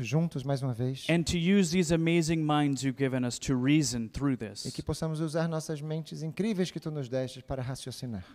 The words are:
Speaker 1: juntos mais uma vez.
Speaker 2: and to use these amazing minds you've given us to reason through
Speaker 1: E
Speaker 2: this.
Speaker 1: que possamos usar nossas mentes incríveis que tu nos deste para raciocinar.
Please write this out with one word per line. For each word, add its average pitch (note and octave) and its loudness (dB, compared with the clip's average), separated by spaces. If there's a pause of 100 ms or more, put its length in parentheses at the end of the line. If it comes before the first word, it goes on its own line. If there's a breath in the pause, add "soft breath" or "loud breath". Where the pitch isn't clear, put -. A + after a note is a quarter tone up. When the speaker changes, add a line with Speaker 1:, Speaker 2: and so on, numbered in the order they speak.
Speaker 1:
juntos C#3+ 0
mais C3+ -2
uma C3 -2
vez. B2+ -4
Speaker 2:
and E3+ 4
to F3 0
use F3+ 4
these F3 4
amazing E3 4
minds D3 2
you've C3+ 0
given B2+ 2
us B2 -2
to C#3 2
reason B2 2
through C3+ 0
Speaker 1:
E A#2 -2
Speaker 2:
this. G#2+ -8
Speaker 1:
que - -8
possamos D#3+ -4
usar E3 0
nossas D#3 -4
mentes D#3 -6
incríveis F#3 0
que E3 -8
tu D#3+ -6
nos D3 -4
deste C3 -4
para C3 -6
raciocinar. A#2+ -8